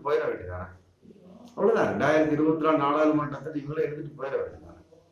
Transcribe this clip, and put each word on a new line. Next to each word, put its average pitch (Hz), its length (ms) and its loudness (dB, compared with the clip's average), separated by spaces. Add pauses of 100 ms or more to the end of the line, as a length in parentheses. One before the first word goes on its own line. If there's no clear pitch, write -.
போயிட 151 200 0
வேண்டியதானே? 90 440 -8 (840)
அவ்வளவுதான். 196 340 2
ரெண்டாயிரத்தி 151 440 2
இருபத்தி 156 320 2
நாலு 156 140 4
நாடாளுமன்றத்துல 147 760 0
இவங்களே 147 300 -4
இருந்துட்டு 147 320 -8
போயிட 135 180 -6
வேண்டியதானே? - 460 -8 (300)